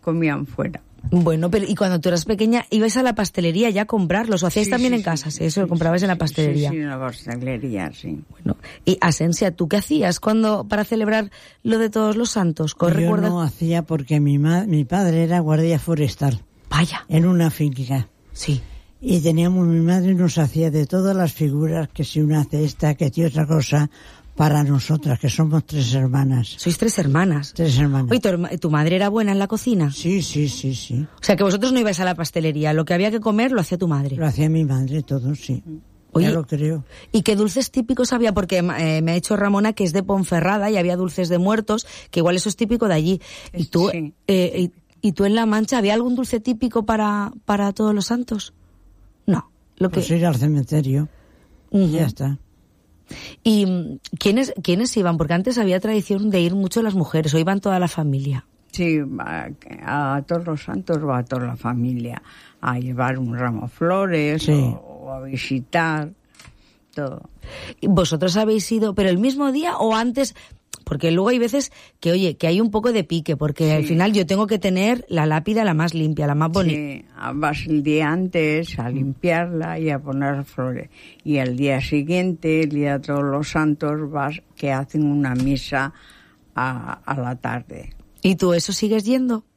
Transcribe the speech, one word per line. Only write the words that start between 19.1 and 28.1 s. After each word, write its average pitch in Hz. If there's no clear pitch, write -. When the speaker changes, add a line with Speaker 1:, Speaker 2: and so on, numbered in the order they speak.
Speaker 3:
teníamos, 170
mi 165
madre 185
nos 175
hacía 156
de 151
todas 190
las 175
figuras, 156
que 160
si 147
una 151
cesta, 151
que 139
si 165
otra 151
cosa, 147
para 151
nosotras, 143
que 135
somos 156
tres 131
hermanas. 131
Speaker 2:
Sois 175
tres 220
hermanas. 147
Speaker 3:
Tres 147
hermanas. 135